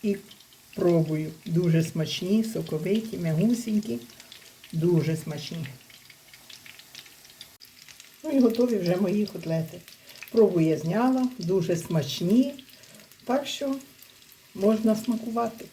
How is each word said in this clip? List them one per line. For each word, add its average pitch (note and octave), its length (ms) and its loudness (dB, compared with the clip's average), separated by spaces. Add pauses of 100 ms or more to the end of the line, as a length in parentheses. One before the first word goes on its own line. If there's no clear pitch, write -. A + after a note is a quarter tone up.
і G3+ 160 0 (580)
пробую. D#3 560 2 (140)
Дуже E3 380 2
смачні, F3+ 600 -2
соковиті, F#3 760 -2
м'ягусінькі. G#3+ 800 0 (720)
Дуже D#3+ 460 2
смачні. D#3 480 -10 (2500)
Ну D#4 80 -6
і C4+ 80 4
готові A#3+ 380 4
вже F3 180 0
мої G3+ 300 0
котлети. E3 540 -6 (520)
Пробу F#3+ 300 4
я D#3+ 160 4
зняла, B3 500 0 (100)
дуже F3 380 0
смачні. F#3 800 0 (720)
Так C#4 220 -2
що C4+ 280 -4 (800)
можна A3 400 2
смакувати. A3+ 760 -4